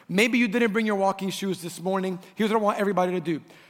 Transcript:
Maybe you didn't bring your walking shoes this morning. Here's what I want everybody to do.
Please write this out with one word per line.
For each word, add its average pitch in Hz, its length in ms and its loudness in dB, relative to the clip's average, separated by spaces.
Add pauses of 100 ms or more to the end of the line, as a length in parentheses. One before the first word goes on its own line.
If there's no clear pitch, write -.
Maybe 226 300 2
you 240 100 4
didn't 233 240 2
bring 220 140 0
your 214 120 0
walking 196 340 0
shoes 190 320 -4
this 170 180 -12
morning. 185 380 -2 (160)
Here's 214 160 0
what 226 80 2
I - 20 -2
want 202 180 0
everybody 185 340 2
to 180 60 -2
do. 156 220 -2 (280)